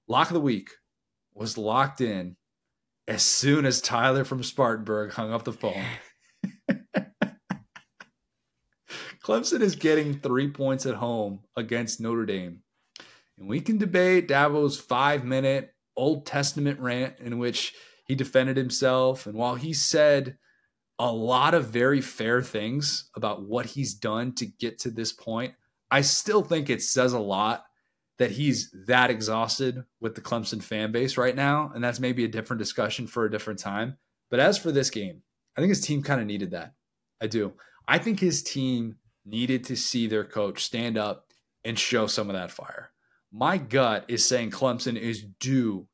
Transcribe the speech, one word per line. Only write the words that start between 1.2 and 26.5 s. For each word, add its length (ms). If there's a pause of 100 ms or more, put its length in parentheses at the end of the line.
was 240
locked 460
in 340 (720)
as 140
soon 420
as 160
Tyler 420
from 200
Spartanburg 680
hung 200
up 120
the 100
phone. 280 (840)
<laughs> 80 (2500)
Clemson 360
is 160
getting 420
three 320
points 340
at 120
home 440 (160)
against 440
Notre 260
Dame. 340 (800)
And 100
we 120
can 180
debate 500
Dabo's 500
five-minute 960 (220)
Old 300
Testament 540
rant 400
in 180
which 340 (320)
he 100
defended 420
himself. 680
And 100
while 180
he 180
said 640 (600)
a 140
lot 420
of 140
very 320
fair 420
things 720
about 280
what 240
he's 280
done 400
to 120
get 340
to 100
this 220
point, 420 (360)
I 100
still 420
think 260